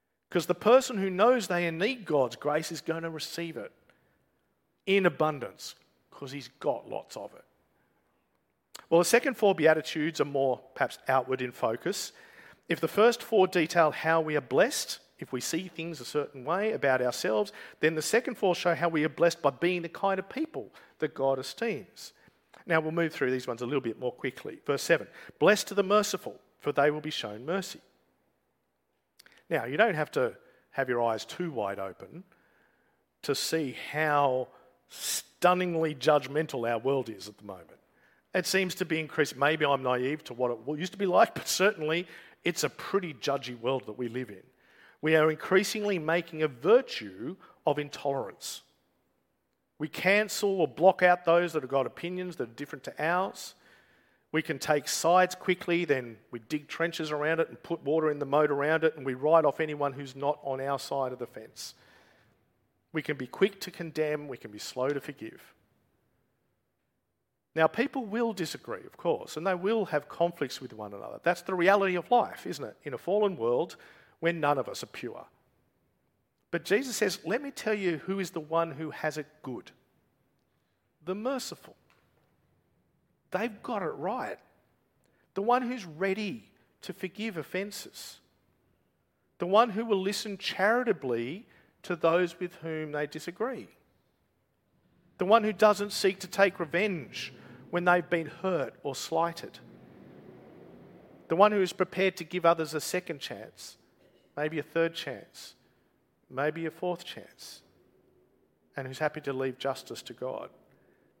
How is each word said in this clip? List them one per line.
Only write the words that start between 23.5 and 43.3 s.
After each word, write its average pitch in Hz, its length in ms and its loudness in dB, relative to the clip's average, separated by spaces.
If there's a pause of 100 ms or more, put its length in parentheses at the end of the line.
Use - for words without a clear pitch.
a 123 40 -4
little 139 140 0
bit 117 180 -4
more 123 140 -2
quickly. - 540 -8
Verse 170 160 0
seven, - 260 2 (300)
"Blessed 202 340 4
are 190 40 -2
the 202 60 2
merciful, 196 580 0 (180)
for 147 140 -4
they 147 180 4
will 151 100 -4
be 156 100 -8
shown 110 360 -8
mercy." 180 340 -4 (1700)
Now, 143 160 0
you 131 120 -6
don't 208 180 4
have 151 180 -2
to 123 240 0 (360)
have 131 160 -2
your 120 140 0
eyes 113 220 0
too 175 260 -6
wide 101 280 -4
open 98 460 -12 (1000)
to 143 120 -2
see 151 380 -2
how 143 760 0 (400)
stunningly 175 1080 0
judgmental 139 760 2
our 117 80 0
world 127 300 0
is 98 200 -12
at 104 100 -18
the 110 60 -20
moment. 95 360 -16 (540)
It 180 100 0
seems 190 300 0
to 190 100 -4
be 160 160 -2
increasing. 147 380 -2
Maybe 151 260 2
I'm 139 180 2
naive 127 420 0
to 123 100 -10
what 123 160 0
it 120 280 -6
used 180 140 -6
to 190 60 -16
be 202 80 0
like, 185 280 6
but - 140 -10
certainly 175 580 2 (380)
it's 170 200 -2
a 139 40 0
pretty 180 460 -4
judgy 127 440 -4